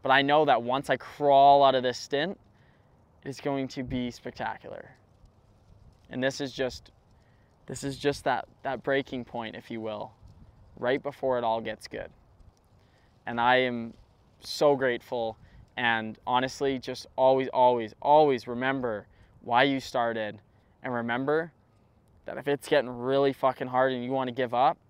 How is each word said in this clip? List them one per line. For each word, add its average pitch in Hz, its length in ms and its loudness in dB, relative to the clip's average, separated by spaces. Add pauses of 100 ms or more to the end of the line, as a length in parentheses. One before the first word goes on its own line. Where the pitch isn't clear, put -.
But 131 100 0
I 135 100 6
know 147 240 4
that 120 180 2
once 131 260 -4
I 131 80 2
crawl 139 640 6
out 131 120 6
of 127 80 0
this 123 160 -4
stint, 156 380 -4 (840)
it's 139 160 -12
going 135 300 -4
to 135 140 -10
be 123 260 -6
spectacular. - 800 -12 (1200)
And 127 140 -6
this 135 180 -2
is 135 100 -8
just, - 400 -8 (760)
this 135 160 -12
is 139 140 -8
just 143 260 -4
that, 127 240 -2 (160)
that 131 180 -8
breaking 135 420 -2
point, 113 320 -12
if - 140 -16
you 113 120 -8
will, 107 300 -10 (680)
right 127 240 -2
before 135 360 -4
it 120 60 -4
all 113 180 -2
gets 110 260 -10
good. - 220 -12 (1160)
And 120 120 -6
I 123 180 4
am 120 360 -2 (480)
so 147 340 2
grateful. 123 600 -4 (400)
And 113 480 -2
honestly, 131 540 0
just - 360 -12
always, 131 340 4
always, 123 520 2
always 143 460 4
remember 123 600 -4 (340)
why 120 220 4
you 135 160 2
started. 113 600 -4 (440)
And 127 100 -6
remember 135 580 -2 (720)
that - 120 -10
if 143 100 -8
it's 143 200 -2
getting 131 220 2
really 135 440 0
fucking 131 340 -2
hard 131 260 2
and 123 100 -6
you 123 80 -6
wanna 131 200 -2
give 120 220 -4
up 127 240 2 (120)